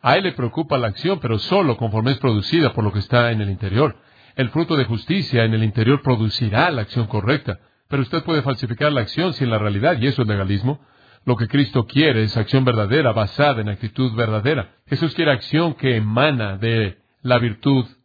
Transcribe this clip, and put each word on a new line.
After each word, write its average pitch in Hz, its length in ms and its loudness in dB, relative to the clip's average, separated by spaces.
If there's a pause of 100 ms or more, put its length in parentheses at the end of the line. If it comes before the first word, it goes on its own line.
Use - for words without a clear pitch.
A 135 160 4
él 202 60 0
le 175 100 -2
preocupa 143 440 -2
la 123 100 0
acción, 160 340 -4
pero 113 180 0
solo 170 380 2
conforme 110 340 0
es 135 60 0
producida 127 560 2
por 110 100 -2
lo 104 80 0
que 101 80 -2
está 120 320 2
en 107 100 -2
el 101 80 -2
interior. 98 460 -2 (400)
El 127 140 -2
fruto 165 260 -2
de 139 80 2
justicia 117 640 0
en 113 80 0
el 110 100 2
interior 110 380 2
producirá 113 720 0
la 127 100 -4
acción 110 260 -4
correcta. 107 520 -2 (280)
Pero 135 140 -2
usted 147 220 -4
puede 160 180 0
falsificar 127 500 -2
la 135 100 0
acción 156 320 -2
sin 127 160 -2
la 110 80 0
realidad, 107 420 0
y 117 80 2
eso 135 160 0
es 110 40 0
legalismo. 101 540 -2 (440)
Lo 120 120 2
que 113 100 -2
Cristo 135 380 0
quiere 135 380 2
es 104 120 -2
acción 127 300 2
verdadera, 117 480 2
basada 113 480 0
en 104 80 -4
actitud 110 440 -4
verdadera. 110 600 -2 (120)
Jesús 151 280 -2
quiere 151 160 2
acción 147 420 0
que 127 220 0
emana 110 600 0
de 110 400 -2 (240)
la 123 180 2
virtud 123 460 0 (200)